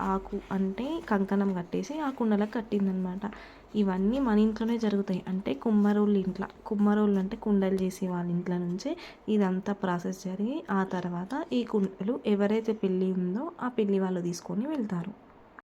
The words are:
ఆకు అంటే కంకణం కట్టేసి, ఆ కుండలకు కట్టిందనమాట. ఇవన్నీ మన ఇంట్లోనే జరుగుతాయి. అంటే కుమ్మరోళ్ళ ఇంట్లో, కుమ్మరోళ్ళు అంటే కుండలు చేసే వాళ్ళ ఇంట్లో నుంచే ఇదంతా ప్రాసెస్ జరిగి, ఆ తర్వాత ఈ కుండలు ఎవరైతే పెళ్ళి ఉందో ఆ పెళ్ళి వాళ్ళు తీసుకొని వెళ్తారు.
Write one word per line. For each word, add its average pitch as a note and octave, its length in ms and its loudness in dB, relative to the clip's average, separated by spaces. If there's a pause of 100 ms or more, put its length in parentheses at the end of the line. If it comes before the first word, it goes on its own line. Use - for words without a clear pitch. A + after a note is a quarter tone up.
ఆకు F#3+ 380 -2 (120)
అంటే G3 580 -2
కంకణం G3 440 2
కట్టేసి, F#3 460 -4
ఆ D4 100 -2
కుండలకు G#3+ 420 2
కట్టిందనమాట. G3 800 -2 (440)
ఇవన్నీ G3+ 440 2
మన A3+ 200 4
ఇంట్లోనే A3 380 2
జరుగుతాయి. G3+ 500 0
అంటే F#3 260 -2
కుమ్మరోళ్ళ G#3 640 4
ఇంట్లో, F#3+ 300 -2 (180)
కుమ్మరోళ్ళు G#3 540 4
అంటే F#3+ 180 -2
కుండలు F#3+ 460 2
చేసే F#3 240 -2
వాళ్ళ F3 240 -2
ఇంట్లో F3+ 260 0
నుంచే F3+ 400 -4 (320)
ఇదంతా G3 440 2
ప్రాసెస్ F#3 520 -4
జరిగి, G3+ 460 -4
ఆ F#3+ 120 2
తర్వాత F#3 680 -4
ఈ B3 100 2
కుండలు G3+ 600 -2
ఎవరైతే G#3+ 480 2
పెళ్ళి F#3 380 0
ఉందో F#3 400 -2 (100)
ఆ B3 60 -2
పెళ్ళి G3+ 320 2
వాళ్ళు F#3 220 0
తీసుకొని F3 460 -4
వెళ్తారు. G#3 680 -6 (400)